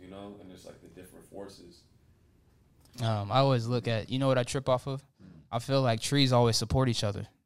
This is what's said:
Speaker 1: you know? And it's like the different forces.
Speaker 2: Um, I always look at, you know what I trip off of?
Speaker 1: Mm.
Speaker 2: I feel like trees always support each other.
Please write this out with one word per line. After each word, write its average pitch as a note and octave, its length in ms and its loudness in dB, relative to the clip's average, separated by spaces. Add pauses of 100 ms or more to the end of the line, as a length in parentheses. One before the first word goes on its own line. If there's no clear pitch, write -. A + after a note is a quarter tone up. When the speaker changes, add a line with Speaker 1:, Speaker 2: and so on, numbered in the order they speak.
Speaker 1:
you F2+ 80 -20
know? G2+ 320 -14
And F#2 100 -20
it's F2+ 140 -20
like E2+ 160 -20
the - 80 -20
different F2 380 -20
forces. F#2 560 -18 (1160)
Speaker 2:
Um, G#2+ 300 -2
I B2 80 2
always C3 280 2
look B2 200 -2
at, A2 220 -4
you B2+ 100 -2
know C3+ 80 0
what C3 100 2
I B2 60 2
trip C3 240 -4
off B2+ 200 0
of? C3+ 140 -8 (220)
Speaker 1:
Mm. F#2+ 40 -20 (240)
Speaker 2:
I A#2 80 -2
feel C3+ 220 2
like A2+ 200 2
trees C#3 320 4
always A#2+ 240 6
support C3 320 2
each A2+ 160 0
other. G2+ 220 -4 (180)